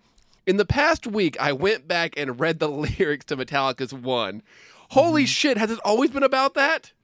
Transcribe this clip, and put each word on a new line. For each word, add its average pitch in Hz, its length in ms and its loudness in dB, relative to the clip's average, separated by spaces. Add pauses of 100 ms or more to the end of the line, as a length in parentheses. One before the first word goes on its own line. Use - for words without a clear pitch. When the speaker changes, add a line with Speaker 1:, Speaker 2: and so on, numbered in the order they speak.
(460)
Speaker 1:
In 185 100 2
the 202 80 2
past 302 420 0
week, 202 320 0
I 143 140 0
went 175 340 -2
back 170 300 -2
and 135 240 -6
read 160 180 0
the 156 100 0
<laughs> 147 300 -4
lyrics 147 280 -2
to 147 100 -4
Metallica's 131 560 -2
One. 120 500 -2 (480)
Holy 302 320 4
Speaker 2:
Mm-hmm. 247 60 2
Speaker 1:
shit, 262 300 2
has 214 120 0
it 226 140 -6
always 233 260 2
been 269 140 -2
about 269 300 2
that? 302 380 -2 (120)